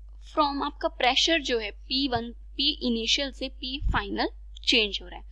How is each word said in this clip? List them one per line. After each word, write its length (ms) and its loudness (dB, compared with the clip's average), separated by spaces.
from 360 2
आपका 240 -2
pressure 540 4
जो 180 0
है 120 -4
पी 360 0
वन, 240 0
पी 380 -2
इनिशियल 440 2
से 180 -6
पी 280 -8
final 360 0
change 380 4
हो 60 -14
रहा 120 -14
है, 120 -18